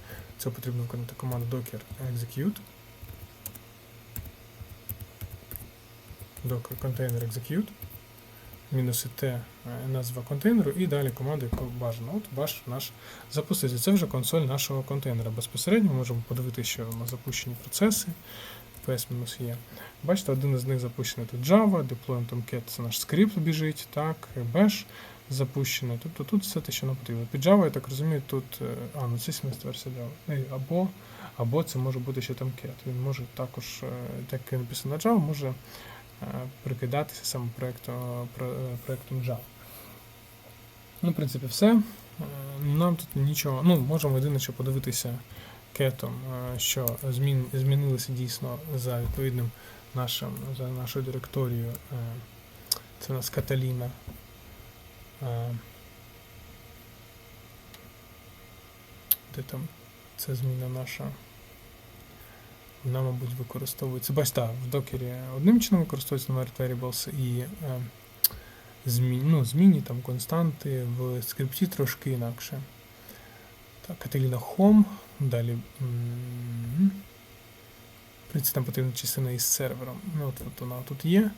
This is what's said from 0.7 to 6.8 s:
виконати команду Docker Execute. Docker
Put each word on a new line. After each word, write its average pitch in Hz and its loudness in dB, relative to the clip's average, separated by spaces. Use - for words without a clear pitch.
виконати 120 -6
команду 123 -4
Docker 117 -8
Execute. 131 -2
Docker 123 -6